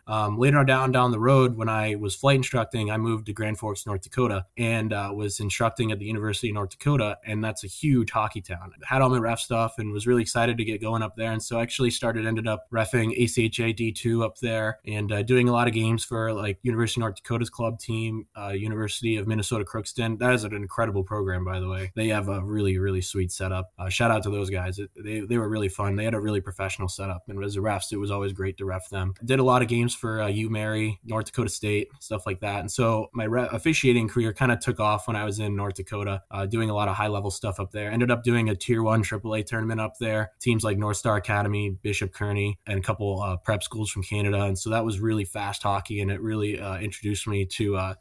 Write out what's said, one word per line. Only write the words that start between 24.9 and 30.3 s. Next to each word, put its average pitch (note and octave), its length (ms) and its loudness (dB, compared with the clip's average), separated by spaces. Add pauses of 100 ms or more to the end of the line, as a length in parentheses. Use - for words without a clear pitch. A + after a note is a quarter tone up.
they, G#2+ 260 -6
they A2+ 160 0
were A2+ 100 0
really G#2+ 220 0
fun. G2 260 -2
They G#2 80 0
had A2+ 100 0
a G#2+ 60 0
really G#2 220 0
professional F#2+ 460 -6
setup. F#2 400 -6
And G2 160 -6
as G2+ 120 -4
a G2 40 -2
refs, G2+ 320 -2
it G#2 60 -4
was G2+ 140 -2
always G2 220 -2
great F#2+ 240 -4
to G2 80 -6
ref F#2 240 -6
them. F#2+ 240 -2 (100)
Did D3+ 160 2
a B2+ 40 6
lot B2+ 180 6
of A#2 60 2
games A#2+ 260 2
for, A2 280 -4
uh, G#2 60 0
U G#2+ 220 0